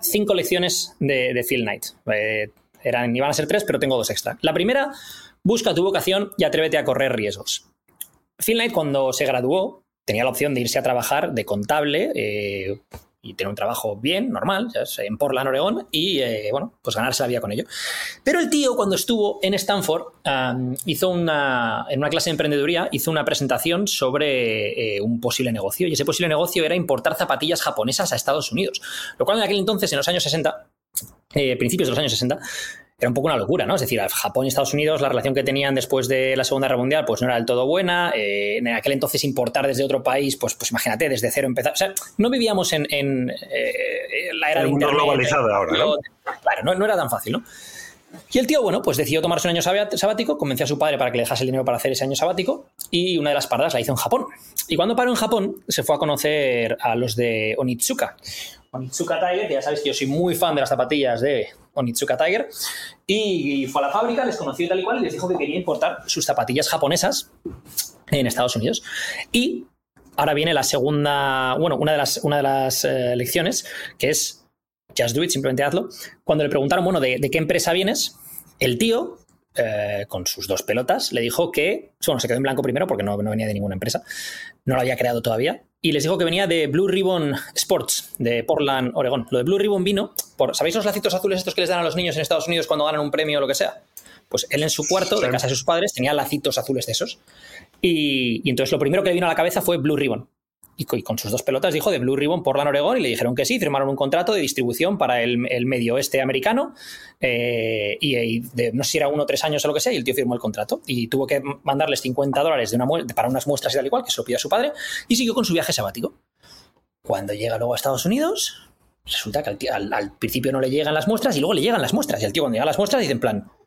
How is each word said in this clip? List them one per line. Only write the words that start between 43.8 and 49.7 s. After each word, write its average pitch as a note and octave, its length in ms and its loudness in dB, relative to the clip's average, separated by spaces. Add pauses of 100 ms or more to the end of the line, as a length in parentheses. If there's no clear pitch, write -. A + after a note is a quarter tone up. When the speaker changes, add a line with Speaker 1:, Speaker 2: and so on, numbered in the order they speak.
Speaker 1:
la D#3 160 0
era D#3 120 2
Speaker 2:
El - 40 2
Speaker 1:
de C3+ 60 2
Speaker 2:
mundo C#3+ 140 2
Speaker 1:
Internet, C#3+ 180 4
Speaker 2:
globalizado C3+ 500 2
ahora, G2 200 2
¿no? - 40 0
Speaker 1:
lo-, D3+ 200 2 (440)
claro, - 220 0
no, F3 100 4
no F#3+ 120 2
era G#3+ 100 4
tan D3+ 120 0
fácil, A2 260 -2
¿no? A#3 100 -4 (880)
Y A#3+ 60 4
el B3+ 100 2
tío, D4 140 4
bueno, F#3 200 2
pues C#3 140 2
decidió D3+ 260 2
tomarse E3+ 240 2
un E3+ 80 2
año E3 80 2
sabia-, G3+ 340 2